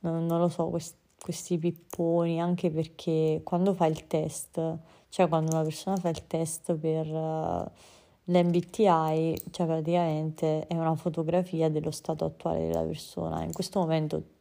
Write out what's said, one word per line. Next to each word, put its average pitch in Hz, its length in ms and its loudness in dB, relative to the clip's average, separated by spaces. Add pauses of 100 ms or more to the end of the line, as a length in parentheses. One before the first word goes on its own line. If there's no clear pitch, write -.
non, 165 260 0
non 170 120 2
lo 175 100 4
so, 165 180 0
quest-, 165 300 -6 (220)
questi - 400 -4
pipponi, 170 800 0
anche 175 320 0
perché 160 720 0
quando 185 300 2
fai 175 180 4
il 160 160 -4
test, 160 720 -4 (300)
cioè - 180 2
quando 160 280 2
una 160 80 2
persona 156 340 -2
fa 175 140 0
il - 160 -6
test 165 480 -2
per, 160 320 0
eh, 156 640 -2 (540)
l'M 175 260 6
B 175 100 4
T - 200 -8
I, 160 720 4
cioè 180 160 -2
praticamente 160 1000 0
è 165 100 -2
una 160 200 2
fotografia 160 760 0
dello 156 200 -2
stato 160 360 -4
attuale 165 400 -2
della - 160 0
persona. 160 600 -4
In 165 120 -4
questo 190 260 -2
momento 160 420 0 (180)